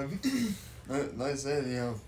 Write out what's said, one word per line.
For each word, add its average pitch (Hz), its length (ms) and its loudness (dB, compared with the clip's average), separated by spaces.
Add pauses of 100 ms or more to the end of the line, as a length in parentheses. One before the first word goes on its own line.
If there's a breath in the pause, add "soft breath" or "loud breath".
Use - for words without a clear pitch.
um, 175 160 -4
<clears throat> 240 680 0
like, 139 280 0
like 135 160 2
I - 40 2
said, 139 300 2
you 127 100 0
know, 120 180 2 (140)